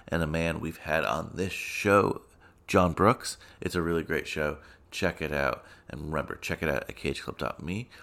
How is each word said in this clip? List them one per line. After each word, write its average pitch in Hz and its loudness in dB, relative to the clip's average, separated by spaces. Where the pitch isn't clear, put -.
and 82 0
a 78 2
man 82 0
we've 80 -6
had 78 0
on 67 -2
this 90 -2
show, - 2
John 90 6
Brooks. - 4
It's - -6
a 87 2
really 82 2
great 80 -2
show. 76 -2
Check - -2
it 76 -2
out. 69 0
And 73 -8
remember, 76 -2
check - -4
it 80 2
out 65 0
at - -14
cageclub - -4
dot - -4
me 98 -6